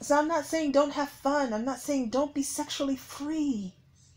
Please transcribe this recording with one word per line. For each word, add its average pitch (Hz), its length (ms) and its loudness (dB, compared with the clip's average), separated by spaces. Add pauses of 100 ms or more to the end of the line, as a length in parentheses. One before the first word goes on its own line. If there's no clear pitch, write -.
So 285 160 2
I'm 302 100 4
not 320 180 0
saying 311 260 0
don't 277 220 4
have 285 160 -2
fun. 277 440 0
I'm 220 120 -2
not 262 140 -4
saying 269 300 0
don't 285 240 0
be 277 100 -2
sexually 277 540 -2
free. 285 800 -4 (400)